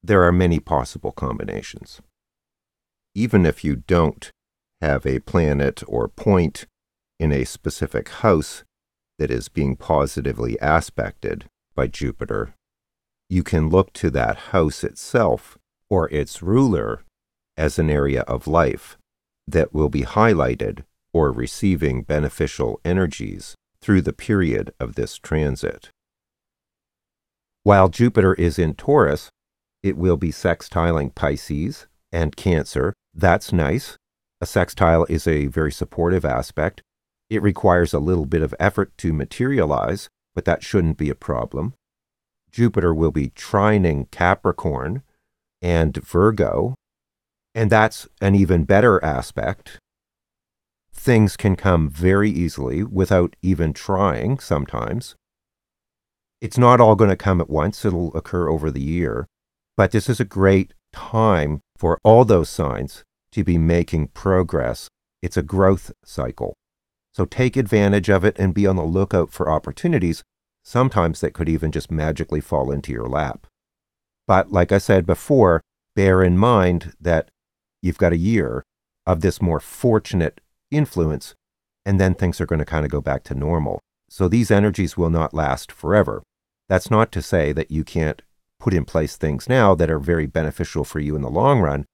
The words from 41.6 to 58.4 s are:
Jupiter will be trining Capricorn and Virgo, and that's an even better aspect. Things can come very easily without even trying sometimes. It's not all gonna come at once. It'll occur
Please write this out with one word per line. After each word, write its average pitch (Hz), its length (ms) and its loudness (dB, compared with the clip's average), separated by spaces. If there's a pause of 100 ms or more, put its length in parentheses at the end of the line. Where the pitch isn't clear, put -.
Jupiter 98 420 0
will 80 180 2
be 71 180 -2
trining 98 840 0
Capricorn 87 920 -2 (580)
and 82 360 2
Virgo, 95 800 0 (800)
and 113 180 0
that's 110 360 2 (140)
an 98 140 4
even 90 280 4
better 101 400 4
aspect. 69 760 -6 (1120)
Things 107 460 2
can 98 180 2
come 82 340 2
very 95 400 2
easily 76 540 -2
without 92 580 2
even 82 320 0
trying 95 680 -2
sometimes. 67 760 -6 (1300)
It's 117 160 -4
not 123 220 8
all 110 160 8
gonna 98 200 4
come 90 260 0
at - 80 -4
once. 78 360 -2
It'll 87 300 -2
occur 85 340 -4